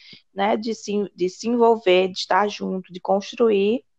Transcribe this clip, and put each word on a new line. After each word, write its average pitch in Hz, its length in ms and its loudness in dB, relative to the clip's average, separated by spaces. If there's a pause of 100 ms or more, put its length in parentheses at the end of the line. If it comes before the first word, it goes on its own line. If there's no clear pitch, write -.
(340)
né, 208 240 0
de 220 160 -6
se, 208 420 -6
de 180 140 -2
se - 180 -12
envolver, 220 600 4
de 185 100 -14
estar 202 320 0
junto, 190 420 -8
de 180 80 -14
construir, 208 840 0 (140)